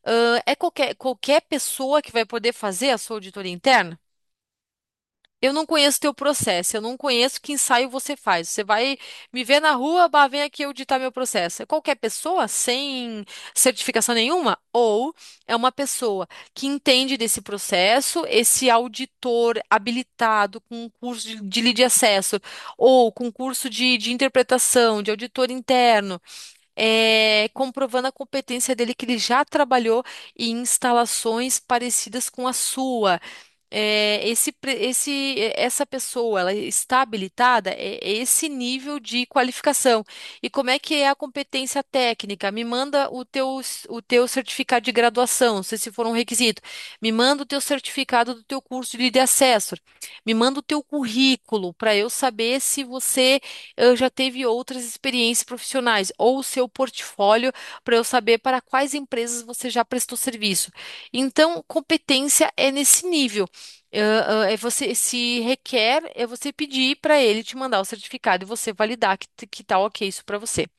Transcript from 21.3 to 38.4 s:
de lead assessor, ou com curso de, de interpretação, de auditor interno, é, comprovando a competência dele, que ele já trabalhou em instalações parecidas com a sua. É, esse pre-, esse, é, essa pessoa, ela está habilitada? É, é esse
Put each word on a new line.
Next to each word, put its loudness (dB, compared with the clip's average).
de -2
lead 4
assessor, 2
ou 8
com -6
curso -6
de, 2
de -4
interpretação, 2
de -4
auditor -4
interno, 4
é, 4
comprovando -2
a -2
competência -4
dele, -2
que -10
ele 0
já 2
trabalhou 2
em -4
instalações 0
parecidas -2
com -6
a -2
sua. 0
É, 0
esse -2
pre-, -6
esse, -2
é, -2
essa -2
pessoa, -4
ela 0
está 0
habilitada? 0
É, -8
é -4
esse 0